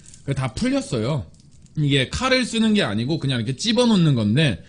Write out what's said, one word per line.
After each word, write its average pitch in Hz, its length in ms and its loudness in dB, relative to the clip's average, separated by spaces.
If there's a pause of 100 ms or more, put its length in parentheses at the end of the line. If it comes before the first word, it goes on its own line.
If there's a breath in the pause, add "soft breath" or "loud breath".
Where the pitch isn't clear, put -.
(200 loud breath)
그게 139 140 -6
다 131 200 -6
풀렸어요. 156 760 -4 (460)
이게 139 320 2
칼을 254 380 0
쓰는 220 260 0
게 202 100 2
아니고 123 360 -2
그냥 139 200 -2
이렇게 117 180 -4
집어놓는 220 580 2
건데, 113 540 0